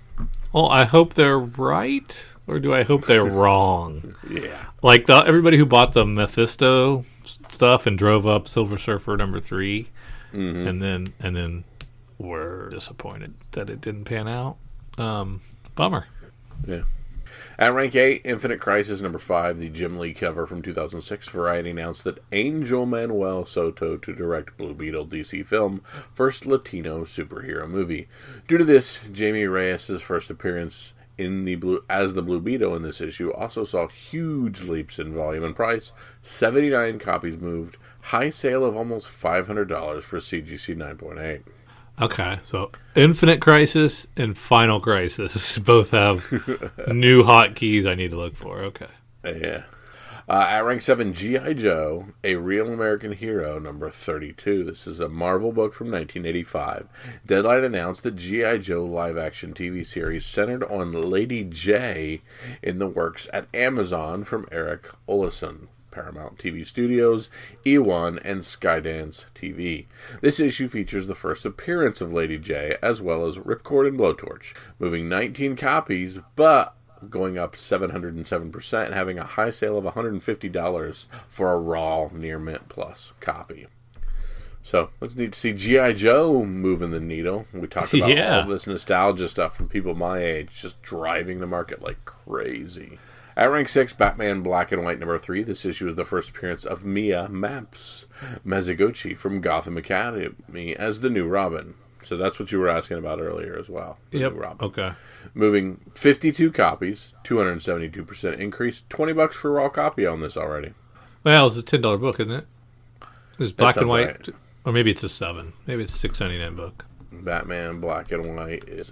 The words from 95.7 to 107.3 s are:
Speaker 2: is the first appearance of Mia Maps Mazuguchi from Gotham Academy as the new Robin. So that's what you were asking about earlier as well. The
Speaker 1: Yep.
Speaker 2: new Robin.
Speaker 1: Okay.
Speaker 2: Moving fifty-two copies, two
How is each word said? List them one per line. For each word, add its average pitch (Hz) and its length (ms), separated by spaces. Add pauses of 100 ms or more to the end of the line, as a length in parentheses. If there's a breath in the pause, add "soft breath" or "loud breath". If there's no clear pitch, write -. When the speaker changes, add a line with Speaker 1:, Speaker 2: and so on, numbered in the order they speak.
Speaker 2:
is 82 60
the 85 100
first 87 260
appearance 87 340
of 87 200
Mia 98 440
Maps 104 800 (400 loud breath)
Mazuguchi 92 720
from 98 240
Gotham 85 380
Academy 87 1000
as 107 240
the 131 100
new 95 160
Robin. 85 480 (280)
So - 140
that's 92 220
what 98 140
you 98 60
were 90 100
asking 85 300
about 82 220
earlier 82 360
as 87 140
well. 85 280 (120)
The 147 80
Speaker 1:
Yep. 131 140
Speaker 2:
new - 80
Robin. - 260
Speaker 1:
Okay. 95 260 (420 loud breath)
Speaker 2:
Moving 101 460 (120)
fifty-two 156 580
copies, - 720
two 117 160